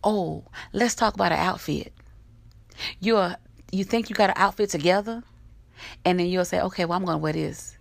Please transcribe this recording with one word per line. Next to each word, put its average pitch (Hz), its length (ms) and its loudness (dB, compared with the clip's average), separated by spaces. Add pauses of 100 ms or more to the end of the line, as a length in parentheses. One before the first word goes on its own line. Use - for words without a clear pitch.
"Oh, 190 420 0 (280)
let's 220 220 0
talk 214 200 2
about 190 180 2
an 160 60 0
outfit." 170 540 -2 (1080)
You'll, 190 340 2 (380)
you 185 120 0
think 226 240 -2
you 220 80 -6
got 196 140 6
an - 60 0
outfit 202 340 2
together, 202 520 0 (800)
and 180 140 4
then 175 80 2
you'll 180 180 2
say, 185 160 0
"Okay, 185 240 -2
well, 170 120 -2
I'm 190 80 -2
gonna 165 140 -2
wear 156 140 -2
this." 156 480 -6